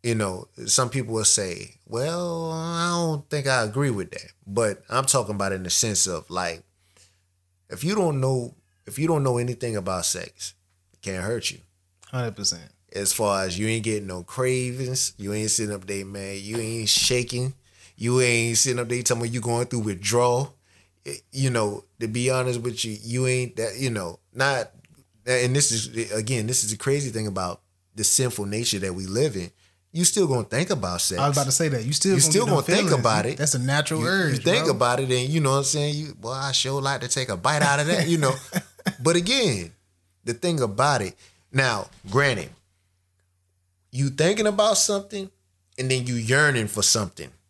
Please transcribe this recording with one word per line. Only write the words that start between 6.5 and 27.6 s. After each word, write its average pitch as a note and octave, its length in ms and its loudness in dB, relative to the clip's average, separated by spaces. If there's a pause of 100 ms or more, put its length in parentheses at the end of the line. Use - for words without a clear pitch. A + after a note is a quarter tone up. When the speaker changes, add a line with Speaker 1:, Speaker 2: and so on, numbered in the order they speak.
Speaker 1:
if - 140 -10
you F3+ 100 0
don't E3 280 2
know, C3 340 0 (300)
if G2+ 120 -10
you D#3 100 0
don't D#3 160 2
know B2+ 140 2
anything A#2+ 380 -2
about F#2 300 -2
sex, - 480 -6 (400)
it - 80 -20
can't F#2 220 -6
hurt A2 280 -4
you. - 80 -16 (460)
Speaker 2:
Hundred A#2+ 320 -6
percent. E2+ 340 -6 (240)
Speaker 1:
As G2 160 -2
far G2+ 320 0
as F#2 160 -4
you G#2+ 80 -2
ain't A2+ 160 -2
getting G#2 240 -4
no F2+ 160 -10
cravings, B2+ 920 -4
you G2+ 160 -6
ain't G#2+ 180 -2
sitting G#2 240 -2
up F#2+ 120 -12
there, G2 180 -6
man, G2 340 -10
you G#2+ 180 -8
ain't A2+ 300 -4
shaking, B2 680 0 (440)
you B2 240 2
ain't A#2 360 2
sitting B2 220 2
up A#2+ 80 -4
there B2 160 -2
telling A#2 200 0
me A#2 60 -2
you A#2+ 120 -4
going A#2 260 0
through B2 120 -2
withdrawal. A#2 760 2 (480)
It, C#3+ 200 -10 (100)
you C3+ 160 2
know, G#2+ 340 0 (160)
to A#2 80 -2
be A#2+ 220 0
honest B2+ 320 0
with A#2 240 -4
you, G#2+ 160 -8
you B2 260 -2
ain't B2 300 -2
that, A2 200 -4
you C3 120 -2
know, G2 300 -6 (140)
not, C3 380 0 (540)
and B2 280 2
this C#3 200 2
is, A2 400 -4
again, A2 340 -2
this A#2+ 160 0
is G#2+ 80 -4
the G#2+ 60 -4
crazy C#3 320 0
thing A2 180 -4
about F#2 340 -4 (340)